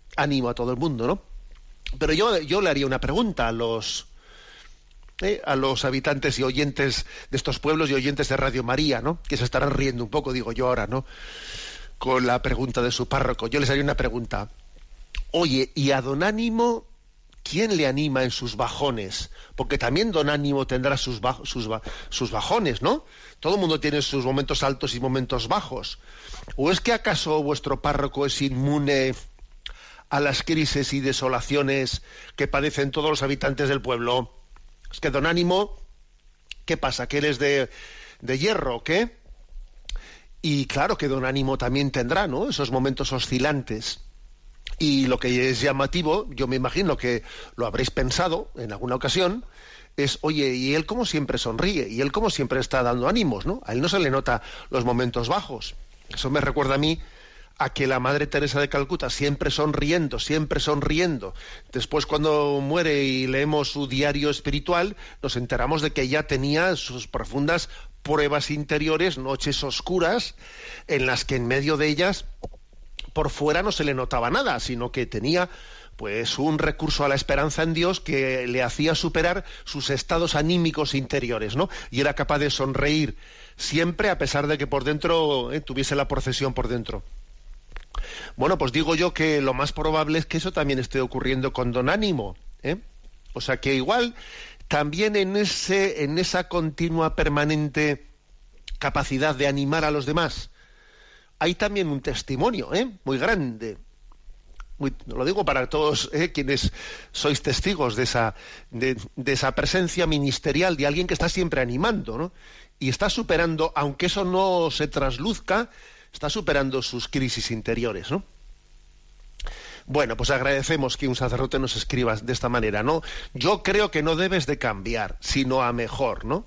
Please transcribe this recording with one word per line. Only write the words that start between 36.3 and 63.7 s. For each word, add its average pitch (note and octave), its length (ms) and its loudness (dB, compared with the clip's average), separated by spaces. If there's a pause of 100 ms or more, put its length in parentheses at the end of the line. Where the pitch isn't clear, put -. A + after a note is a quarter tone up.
¿qué E3 100 0
pasa? D3 320 -2
¿Que C#3+ 120 0
él C#3+ 60 2
es C#3+ 140 0
de, C#3 300 4 (520)
de C3 160 -2
hierro D3 400 0
o A2+ 60 -12
qué? G3+ 340 0 (1200)
Y C#3+ 240 2
claro - 320 0
que D3 100 0
don C3 180 0
Ánimo C3 320 0
también C3+ 320 0
tendrá, C3+ 380 2
¿no? E3 220 -2
Esos C#3+ 200 -2
momentos C3 440 0
oscilantes. B2+ 880 -2 (760)
Y C#3 300 4
lo B2+ 100 4
que B2 320 2
es A#2+ 120 0
llamativo, D3+ 720 2
yo C3 160 -2
me B2+ 100 0
imagino C3 400 0
que A#2+ 260 0 (320)
lo A#2+ 100 0
habréis A#2 260 -2
pensado D#3+ 640 0
en A2+ 180 -8
alguna B2 220 -2
ocasión, F3 500 0 (500)
es, C#3 260 0
"Oye, D3 320 2
¿y C3 220 0
él D#3+ 100 0
cómo A#3 200 -2
siempre C#3+ 320 0
sonríe? C#3 500 0
¿Y A2+ 140 -2
él C#3 100 0
cómo G#3+ 180 2
siempre C3 300 0
está B2+ 240 2
dando A#2+ 240 2
ánimos, E3+ 380 2
no? A3 200 -2
A G#2 60 -6
él A#2+ 100 0
no E3 60 2
se F#3+ 120 2
le D#3+ 100 4
nota C3 320 2 (280)
los B2+ 140 0
momentos A#2+ 460 2
bajos". D3 460 -4 (340)
Eso - 200 -4
me C#3+ 120 4
recuerda C3+ 340 2
a C3+ 40 4
mí D#3 200 2 (600)
a C3 100 2
que C3+ 180 0
la C3 120 4
Madre C#3+ 280 2
Teresa C#3+ 320 0
de C#3+ 80 2
Calcuta, C3+ 420 -2
siempre C#3+ 420 0
sonriendo, D3 680 2
siempre D3+ 400 0
sonriendo, C#3+ 760 0 (360)
después C3 340 -2
cuando D3 560 2
muere D3 420 2
y C3 240 0
leemos C#3+ 440 2